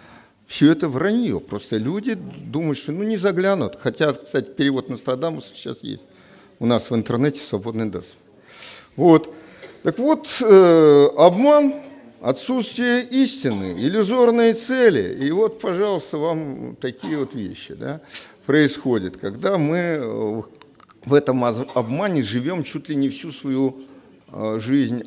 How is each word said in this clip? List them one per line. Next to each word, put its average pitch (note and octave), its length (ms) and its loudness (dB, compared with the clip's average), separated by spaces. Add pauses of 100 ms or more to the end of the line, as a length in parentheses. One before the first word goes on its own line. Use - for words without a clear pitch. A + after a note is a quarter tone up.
(480)
Все - 240 4
это E3 180 -2
вранье. E3+ 500 -2
Просто - 380 -8
люди G3+ 380 -4
думают, C#3+ 640 -6
что, - 140 -8
ну, F#3 100 -6
не A3 140 -2
заглянут. F#3 600 -2
Хотя, C#3+ 320 -2
кстати, - 380 -6
перевод C3+ 400 -2
Нострадамуса C3 640 -6
сейчас - 300 -14
есть G#2 180 -12 (600)
у A#2 60 -2
нас A#2 240 0
в B2 40 -2
интернете, A#2+ 460 -2
в - 40 -14
свободный A2 440 -6
доступ. F2+ 300 -14 (760)
Вот. D#3+ 380 4 (480)
Так E3+ 160 -2
вот, D4+ 300 0 (140)
э, E3 680 8 (100)
обман, C4+ 560 6 (480)
отсутствие B3 840 -2
истины, A#3 760 -2
иллюзорные A3+ 760 2
цели. G#3+ 720 0
И D3 60 0
вот, G#3+ 280 0
пожалуйста, F#3 580 -4
вам D3 640 -6
такие C3+ 380 -8
вот C3+ 160 -6
вещи, - 400 -12
да, C3+ 260 -10 (460)
происходят, C3 720 2
когда C#3 400 -4
мы, D#3 200 0
э, A2+ 640 -4 (640)
в C3 100 -2
этом C3+ 300 2
аз-, A#2+ 280 -2
обмане C#3+ 480 -2
живем B2+ 420 -4
чуть D3 260 -12
ли D3+ 60 -4
не C#3 140 0
всю E3 220 -12
свою, C3+ 500 -4 (500)
э, A2 280 -6
жизнь, B2 480 -2